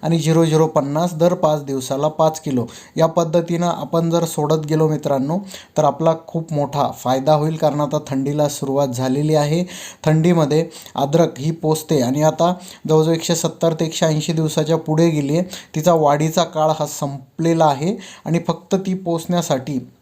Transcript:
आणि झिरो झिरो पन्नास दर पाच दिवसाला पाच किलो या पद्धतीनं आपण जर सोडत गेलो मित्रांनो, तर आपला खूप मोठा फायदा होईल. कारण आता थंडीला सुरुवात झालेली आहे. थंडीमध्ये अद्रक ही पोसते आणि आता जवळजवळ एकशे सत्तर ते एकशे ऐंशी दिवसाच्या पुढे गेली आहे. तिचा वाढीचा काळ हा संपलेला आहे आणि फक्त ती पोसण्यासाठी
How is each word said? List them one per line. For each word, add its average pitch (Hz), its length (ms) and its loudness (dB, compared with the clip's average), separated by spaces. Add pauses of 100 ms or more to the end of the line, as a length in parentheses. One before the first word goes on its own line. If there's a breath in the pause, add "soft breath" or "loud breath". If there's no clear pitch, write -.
आणि 165 180 0
झिरो 160 260 4
झिरो 156 220 4
पन्नास 156 460 0
दर 170 200 2
पाच 151 320 0
दिवसाला 135 420 -2
पाच 156 340 0
किलो 127 240 -2 (320 loud breath)
या 160 100 4
पद्धतीनं 170 600 0
आपण 165 420 -2
जर 165 160 2
सोडत 156 440 -2
गेलो 156 180 2
मित्रांनो, 147 500 0 (400 loud breath)
तर 151 60 2
आपला 156 300 2 (140)
खूप 160 260 -6
मोठा 139 380 -2
फायदा 135 420 0
होईल. 156 220 0
कारण 151 240 0
आता 147 180 0 (100)
थंडीला 143 420 0
सुरुवात 139 380 -2
झालेली 131 480 0
आहे. 151 280 2 (420 loud breath)
थंडीमध्ये 160 640 2 (260 loud breath)
अद्रक 147 440 0
ही 151 120 -2
पोसते 156 500 0
आणि 131 220 0
आता 165 300 2 (360 loud breath)
जवळजवळ 156 240 4
एकशे 160 220 -2
सत्तर 160 260 -4 (120)
ते 160 120 -4
एकशे 160 200 -2
ऐंशी 156 280 0
दिवसाच्या 160 440 0
पुढे 160 320 2
गेली 147 280 0
आहे. 180 60 0 (320 loud breath)
तिचा 160 180 4
वाढीचा 156 500 2
काळ 156 260 0
हा 151 160 -2
संपलेला 156 800 -2
आहे 151 320 0 (280 loud breath)
आणि 165 220 0
फक्त - 280 -4
ती 190 180 -2
पोसण्यासाठी 165 920 -4 (140)